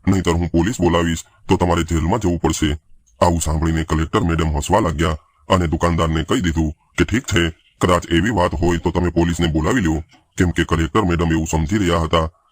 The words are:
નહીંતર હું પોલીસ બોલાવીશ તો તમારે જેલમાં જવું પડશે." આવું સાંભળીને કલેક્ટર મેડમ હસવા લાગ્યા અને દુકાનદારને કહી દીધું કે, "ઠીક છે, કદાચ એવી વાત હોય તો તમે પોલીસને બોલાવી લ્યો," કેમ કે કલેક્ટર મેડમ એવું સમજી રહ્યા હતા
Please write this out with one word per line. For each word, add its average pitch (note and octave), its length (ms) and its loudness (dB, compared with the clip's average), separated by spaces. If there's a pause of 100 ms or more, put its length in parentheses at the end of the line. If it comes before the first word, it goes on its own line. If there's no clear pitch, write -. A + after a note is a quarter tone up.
નહીંતર F#2+ 240 0
હું E2+ 160 0
પોલીસ E2 340 0
બોલાવીશ E2+ 360 0 (320)
તો F#2 80 2
તમારે F2 260 0
જેલમાં E2 360 -2
જવું F2 200 -2
પડશે." D2+ 380 -2 (440)
આવું E2+ 200 2
સાંભળીને D#2+ 420 0
કલેક્ટર D#2+ 380 -2
મેડમ E2 360 0
હસવા F2 220 0
લાગ્યા D#2+ 380 0 (320)
અને F2+ 180 2
દુકાનદારને D#2+ 560 0
કહી - 180 -2
દીધું D#2+ 300 0
કે, - 320 -4
"ઠીક - 200 -2
છે, E2+ 260 0 (320)
કદાચ F2 300 2
એવી E2+ 180 2
વાત F2+ 240 0
હોય E2+ 240 0
તો E2+ 140 -2
તમે F2 180 0
પોલીસને E2+ 380 0
બોલાવી D#2 340 0
લ્યો," D#2+ 220 0 (340)
કેમ F2+ 120 2
કે E2 140 0
કલેક્ટર E2 380 0
મેડમ E2+ 300 0
એવું D#2+ 160 0
સમજી D#2+ 300 -2
રહ્યા E2+ 220 0
હતા D#2+ 280 0 (240)